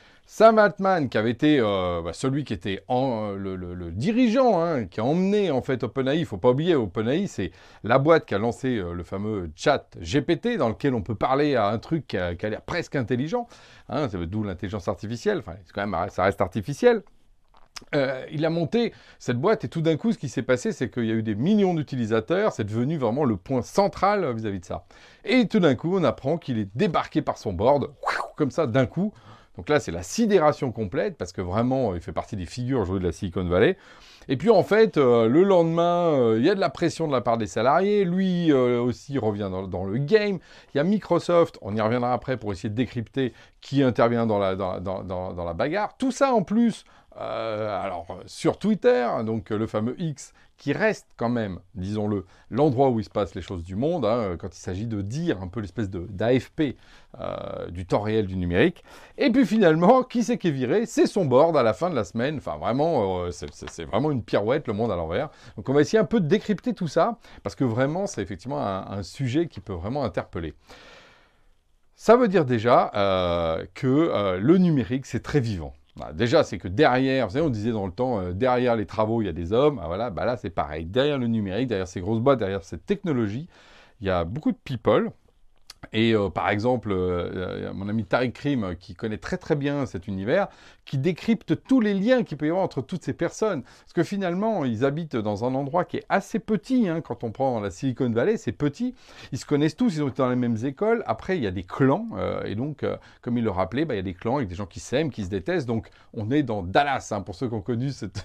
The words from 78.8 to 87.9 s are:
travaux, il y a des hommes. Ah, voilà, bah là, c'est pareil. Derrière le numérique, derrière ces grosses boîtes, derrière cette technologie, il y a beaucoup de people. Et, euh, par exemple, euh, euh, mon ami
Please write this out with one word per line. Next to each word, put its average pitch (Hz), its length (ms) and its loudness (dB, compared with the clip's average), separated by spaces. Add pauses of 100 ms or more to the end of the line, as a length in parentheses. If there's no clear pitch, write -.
travaux, 110 380 -2
il - 20 -2
y 95 60 -2
a - 20 -4
des 85 220 -4
hommes. 135 280 2
Ah, 80 40 -6
voilà, 101 240 -4
bah 85 160 -4
là, 120 100 0
c'est 104 140 -8
pareil. 80 340 -4
Derrière 131 320 0
le 123 100 -2
numérique, 113 420 -2
derrière 95 200 -4
ces 101 140 -8
grosses 110 180 -2
boîtes, 131 180 4
derrière 98 260 -4
cette - 200 -12
technologie, 135 640 -2 (540)
il 95 40 -4
y 92 40 0
a 87 140 2
beaucoup 139 280 -2
de - 100 -8
people. 139 480 2 (800)
Et, 110 240 4
euh, 98 140 0
par 87 180 -2
exemple, 110 420 0
euh, 92 800 -2
euh, 98 40 -10
mon 98 160 -8
ami 110 160 -2